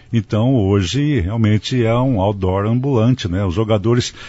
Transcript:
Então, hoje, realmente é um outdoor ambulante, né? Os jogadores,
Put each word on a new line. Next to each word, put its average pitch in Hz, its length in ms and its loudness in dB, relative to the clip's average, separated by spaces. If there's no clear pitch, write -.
Então, 117 420 0
hoje, 107 640 0
realmente 107 640 0
é 113 140 2
um 127 240 0
outdoor 98 440 0
ambulante, 123 640 0
né? 90 160 -2
Os 92 100 -2
jogadores, 110 600 0